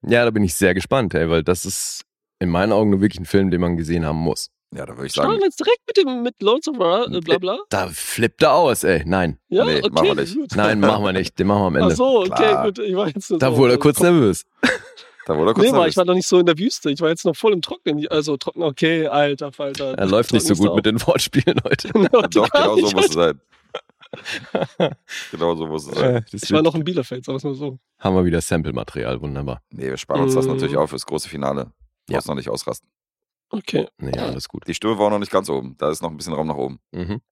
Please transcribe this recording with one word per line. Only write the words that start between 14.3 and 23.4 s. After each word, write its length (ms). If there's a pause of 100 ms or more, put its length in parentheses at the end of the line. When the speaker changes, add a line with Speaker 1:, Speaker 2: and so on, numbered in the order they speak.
Speaker 2:
Da 100
wurde 140
er 40
kurz 120
Speaker 3:
Nee, 60
weil 60
Speaker 2:
nervös. 140
Speaker 3:
ich 40
war 80
noch 100
nicht 140
so 100
in 80
der 120
Wüste. 320
Ich 100
war 80
jetzt 160
noch 100
voll 200
im 80
Trockenen. 460
Also 280
trocken, 260
okay, 460
alter 440
Falter. 420
Speaker 1:
Er 120
läuft 260
nicht 140
so 80
Speaker 3:
Trocken 140
Speaker 1:
gut 20
Speaker 3:
ist 60
Speaker 1:
mit 100
den 200
Wortspielen 580
heute. 240
Speaker 3:
<laughs> 240
Ja, 160
Speaker 2:
Doch, 220
Speaker 3:
gar 120
Speaker 2:
genau 140
so 60
Speaker 3:
nicht. 120
Speaker 2:
muss 120
es 80
sein. 260 (720)